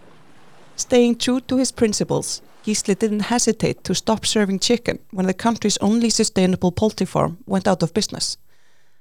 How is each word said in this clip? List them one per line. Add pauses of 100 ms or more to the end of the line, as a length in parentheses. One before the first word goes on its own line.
(760)
Staying
true
to
his
principles, (240)
Gísli
didn't
hesitate
to
stop
serving
chicken (120)
when
the
country's
only
sustainable
poultry
farm
went
out
of
business, (640)